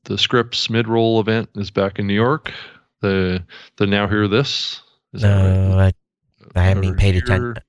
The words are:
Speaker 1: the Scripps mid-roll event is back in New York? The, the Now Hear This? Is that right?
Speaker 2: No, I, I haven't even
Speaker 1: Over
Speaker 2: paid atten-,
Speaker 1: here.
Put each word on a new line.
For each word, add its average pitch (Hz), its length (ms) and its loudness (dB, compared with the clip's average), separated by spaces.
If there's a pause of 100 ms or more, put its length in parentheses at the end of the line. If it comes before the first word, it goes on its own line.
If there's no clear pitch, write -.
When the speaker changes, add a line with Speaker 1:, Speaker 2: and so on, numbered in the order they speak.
Speaker 1:
the 101 120 -6
Scripps 117 540 -2
mid-roll 113 480 0
event 110 360 -2
is 98 160 -8
back 98 280 -2
in 104 80 -2
New 101 80 -2
York? 127 360 -2 (500)
The, 92 420 0 (340)
the 104 100 0
Now 101 200 0
Hear 104 200 0
This? - 540 -2 (320)
Is - 80 -8
that 101 160 4
right? 95 160 4 (160)
Speaker 2:
No, 95 100 2
I, 95 120 4 (640)
I 87 80 2
haven't 98 220 2
even 92 100 -2
Speaker 1:
Over 87 40 -4
Speaker 2:
paid 98 180 4
atten-, 90 240 0
Speaker 1:
here. 120 140 -6 (140)